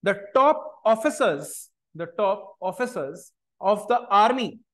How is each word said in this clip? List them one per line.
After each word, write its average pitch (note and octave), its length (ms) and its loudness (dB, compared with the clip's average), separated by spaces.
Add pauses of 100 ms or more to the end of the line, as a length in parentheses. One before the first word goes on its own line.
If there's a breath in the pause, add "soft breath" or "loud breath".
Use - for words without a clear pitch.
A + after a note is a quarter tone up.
The G3 140 0 (180)
top C#4+ 500 2
officers, A3 840 0 (240)
the E3 140 -10
top G3 520 -4
officers F3 720 -8 (300)
of G3+ 260 0
the A#3 120 2 (100)
army A3 500 2 (140)